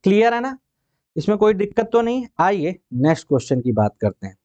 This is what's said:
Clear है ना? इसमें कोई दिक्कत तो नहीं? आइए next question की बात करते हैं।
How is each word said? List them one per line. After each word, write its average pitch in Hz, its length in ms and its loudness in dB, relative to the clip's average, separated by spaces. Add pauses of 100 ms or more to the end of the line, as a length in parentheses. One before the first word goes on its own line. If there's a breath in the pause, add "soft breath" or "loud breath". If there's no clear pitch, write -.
Clear 220 320 4
है 240 60 -4
ना? 262 180 -8 (580)
इसमें 196 220 -2
कोई 214 160 4
दिक्कत 202 380 -4
तो 233 80 4
नहीं? 233 260 -4 (120)
आइए 175 400 -2 (140)
next 143 360 0
question 131 320 0
की 120 120 -2
बात 104 280 0
करते 101 260 -4
हैं। 95 180 -14